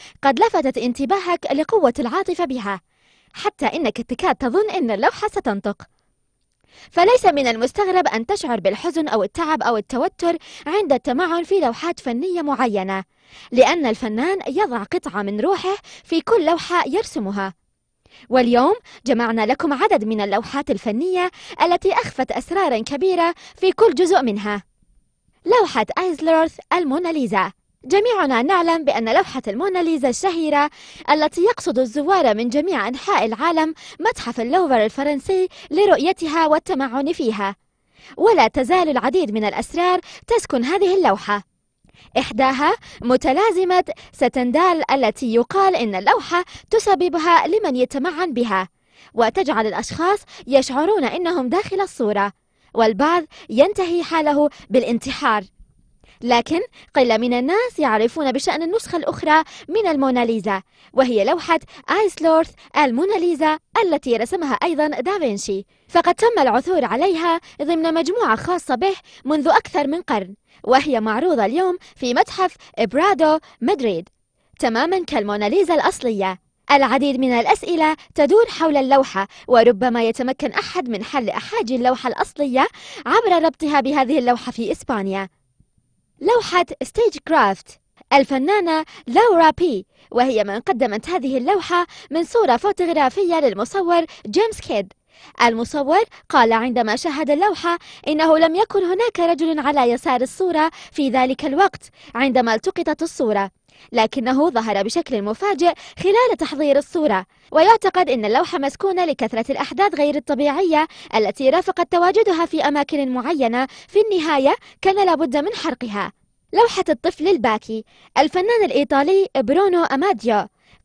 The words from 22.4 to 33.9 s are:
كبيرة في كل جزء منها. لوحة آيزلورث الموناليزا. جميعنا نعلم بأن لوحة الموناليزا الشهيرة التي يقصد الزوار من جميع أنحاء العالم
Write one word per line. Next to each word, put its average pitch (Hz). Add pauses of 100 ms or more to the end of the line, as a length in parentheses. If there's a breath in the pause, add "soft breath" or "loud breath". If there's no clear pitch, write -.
كبيرة 339 (200 loud breath)
في 370
كل 403
جزء 339
منها. 208 (840)
لوحة 359 (120)
آيزلورث 320 (160)
الموناليزا. 285 (340)
جميعنا 349
نعلم 330
بأن 226
لوحة 302
الموناليزا 320
الشهيرة 302 (400 loud breath)
التي 302
يقصد 349
الزوار 262
من 233
جميع 294
أنحاء 254
العالم 320 (260 loud breath)